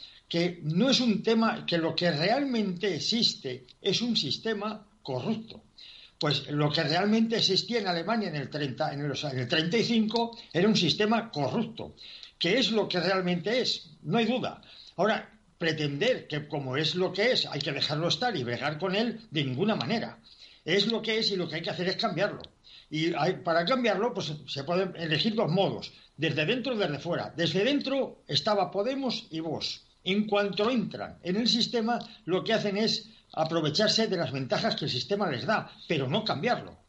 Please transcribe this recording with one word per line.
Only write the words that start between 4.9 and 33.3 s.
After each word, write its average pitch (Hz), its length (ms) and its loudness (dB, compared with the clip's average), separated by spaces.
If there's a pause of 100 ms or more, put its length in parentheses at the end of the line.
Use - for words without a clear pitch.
corrupto. 135 600 -6 (540)
Pues 147 320 0
lo 147 220 2
que 165 100 0
realmente 208 560 4
existía 202 420 2
en 196 80 -4
Alemania 180 420 0
en 151 80 -4
el 131 120 -4
treinta, 143 440 -2
en 143 140 -4
los, 131 180 -4
en 131 120 -4
el 127 100 -2
treinta 170 300 2
y 208 60 4
cinco, 226 520 2 (160)
era 180 160 4
un 208 80 6
sistema 208 540 2
corrupto. - 640 -2 (440)
¿Qué 180 180 2
es 240 140 4
lo 208 160 2
que 180 120 -2
realmente 185 600 2
es? - 300 -4 (100)
No 165 160 0
hay 233 80 4
duda. 202 360 -2 (340)
Ahora, 202 340 0 (280)
pretender 156 720 0
que 151 200 -6
como 131 300 -4
es 156 180 0
lo 180 180 0
que 220 200 2
es, - 120 0
hay - 140 -6
que 156 120 -2
dejarlo 147 360 -2
estar 240 280 0
y 190 80 -2
bregar 131 360 -2
con 185 160 -2
él, 220 340 -2
de 147 140 0
ninguna 147 320 0
manera. 117 440 -4 (440)
Es 202 240 2
lo 226 140 0
que 220 180 -2
es 208 120 0
y 202 40 -2
lo 175 120 -2
que 147 80 -8
hay 170 60 -6
que 175 80 -8
hacer 180 200 -2
es 180 80 -4
cambiarlo. 190 440 -2 (480)
Y 160 240 0
hay, 156 200 0
para 170 320 0
cambiarlo, 233 480 2
pues, 156 200 -6 (140)
se 139 160 -8
pueden 175 320 0
elegir 170 400 0
dos 190 160 2
modos, 156 420 0 (240)
desde 151 280 0
dentro 247 280 0
o 220 40 -2
desde 156 200 0
fuera. 139 380 -4
Desde 175 280 2
dentro 269 640 0
estaba 202 440 2
Podemos 254 600 -2
y 160 100 -4
Vox. 147 420 -6 (200)
En 208 240 0
cuanto 202 420 2
entran 160 540 -2
en 180 120 -2
el 233 120 0
sistema, 233 520 0 (260)
lo 180 180 0
que 214 100 0
hacen 202 240 2
es - 320 0 (240)